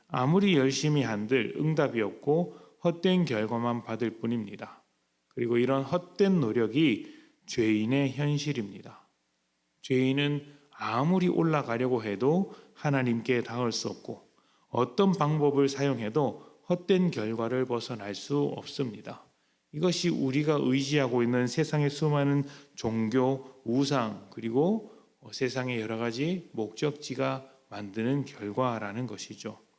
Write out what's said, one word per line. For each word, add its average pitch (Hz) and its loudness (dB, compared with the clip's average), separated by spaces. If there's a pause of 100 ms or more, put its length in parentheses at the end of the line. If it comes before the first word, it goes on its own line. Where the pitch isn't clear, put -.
아무리 165 2
열심히 135 2
한들 110 0
응답이 147 0
없고 147 0 (280)
헛된 175 2
결과만 117 -2
받을 113 -4
뿐입니다. 110 -6 (520)
그리고 120 0
이런 131 2
헛된 175 2
노력이 117 0 (240)
죄인의 117 2
현실입니다. 123 -4 (760)
죄인은 139 2 (240)
아무리 170 2
올라가려고 127 2
해도 131 0 (200)
하나님께 123 0
닿을 117 -2
수 - -4
없고 - -12 (400)
어떤 180 2
방법을 147 2
사용해도 135 -2 (160)
헛된 180 2
결과를 113 -2
벗어날 113 -6
수 143 -4 (180)
없습니다. 117 -8 (480)
이것이 175 0
우리가 147 0
의지하고 135 2
있는 123 2
세상의 147 0
수많은 143 2 (300)
종교, 120 0
우상, 120 0
그리고 139 0 (380)
세상의 127 -4
여러 110 -4
가지 131 -4
목적지가 135 -4 (200)
만드는 113 -4
결과라는 110 -4
것이죠. 104 -12 (180)